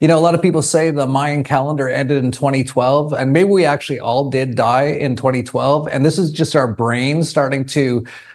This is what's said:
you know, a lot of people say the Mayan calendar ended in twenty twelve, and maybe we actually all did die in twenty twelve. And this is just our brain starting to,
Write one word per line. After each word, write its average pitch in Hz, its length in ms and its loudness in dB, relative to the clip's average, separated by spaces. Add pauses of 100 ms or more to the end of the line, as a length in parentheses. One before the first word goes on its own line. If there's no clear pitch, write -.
you 156 80 2
know, 165 100 6
a - 20 2
lot 170 140 4
of 170 80 0
people 165 200 2
say 160 280 2
the 143 160 -2
Mayan 143 380 -2
calendar 139 440 -2
ended 139 360 -2
in 127 60 0
twenty 135 320 0
twelve, 143 500 0
and 135 200 0
maybe 180 180 4
we 190 140 4
actually 143 360 -2
all 123 300 -2
did 131 240 -2
die 120 300 2
in 143 320 -2
twenty 127 260 -2
twelve. 135 460 -2
And 135 180 0
this 160 120 0
is 170 120 0
just 156 240 -2
our 135 140 2
brain 123 560 -2
starting 139 420 -2
to, 127 380 0 (300)